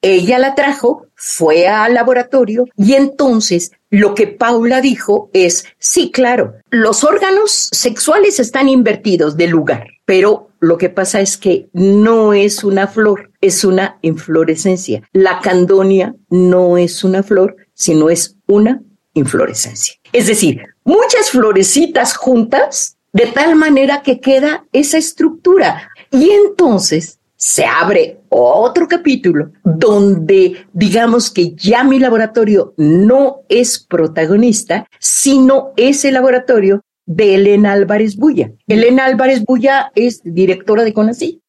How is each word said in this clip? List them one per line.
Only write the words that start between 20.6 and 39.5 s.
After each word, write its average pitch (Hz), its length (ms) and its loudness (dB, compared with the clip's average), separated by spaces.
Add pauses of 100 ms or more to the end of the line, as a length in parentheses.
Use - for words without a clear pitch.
muchas 440 460 2
florecitas 240 840 0
juntas, 262 800 -2 (160)
de 233 140 2
tal 302 320 0
manera 285 440 2
que 254 200 -2
queda 269 500 0
esa 294 260 0
estructura. 320 920 0 (220)
Y 277 180 4
entonces 254 880 0 (180)
se - 300 -2
abre 160 640 0
otro 233 600 0
capítulo 247 640 -2 (120)
donde 190 1080 0
digamos 226 580 0
que 175 240 -4
ya 233 300 0
mi 269 120 2
laboratorio 220 760 0
no 220 720 2
es 240 320 -2
protagonista, 170 1080 -2 (140)
sino 269 800 0
es 269 260 0
el 277 120 0
laboratorio 247 680 0 (240)
de 190 300 0
Elena 202 360 2
Álvarez 202 460 -2
Bulla. 220 340 0 (160)
Elena 247 380 2
Álvarez 262 400 0
Bulla 262 500 0